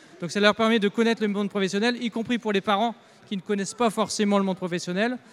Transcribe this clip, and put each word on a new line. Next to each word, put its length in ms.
Donc 100
ça 100
leur 140
permet 240
de 100
connaître 340
le 60
monde 220
professionnel, 520
y 80
compris 280
pour 140
les 80
parents 340
qui 80
ne 60
connaissent 320
pas 160
forcément 480
le 60
monde 120
professionnel. 640